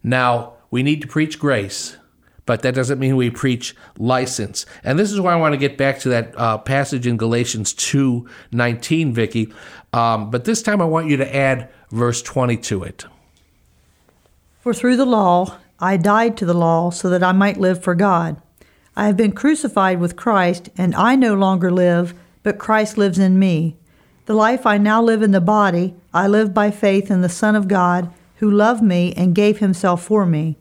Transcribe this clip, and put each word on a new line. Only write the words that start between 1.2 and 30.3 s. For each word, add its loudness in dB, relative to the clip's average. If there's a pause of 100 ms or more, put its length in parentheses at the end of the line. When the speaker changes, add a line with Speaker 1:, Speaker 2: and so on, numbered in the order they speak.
Speaker 1:
grace, -4 (480)
but -2
that -2
doesn't -2
mean 0
we 2
preach -4 (220)
license. -4 (180)
And 0
this 0
is -2
why 2
I 2
want 2
to -2
get -2
back 0
to -4
that, -2
uh, -2
passage -4
in 0
Galatians -2
two 0 (260)
nineteen, -2
Vicki. -2 (400)
Um, -2
but -4
this -2
time 0
I 2
want -2
you 2
to -4
add 0 (200)
verse -2
twenty -2
to -6
it. -16 (1600)
Speaker 2:
For -2
through 0
the 2
law, 2 (200)
I 0
died 2
to -4
the 0
law 2
so -4
that 2
I 2
might 2
live 0
for -2
God. 0 (560)
"I 0
have 2
been 2
crucified -2
with -4
Christ, 0
and -2
I 2
no 2
longer 0
live, 2 (280)
but -2
Christ -2
lives 0
in 4
me. 0 (500)
The -2
life 2
I 2
now 4
live 2
in 4
the 4
body, 2 (180)
I 0
live 2
by 2
faith 0
in 2
the 0
Son 0
of 0
God, 0 (240)
who 0
loved 4
me 2
and 2
gave 2
himself 0
for 0
me." -2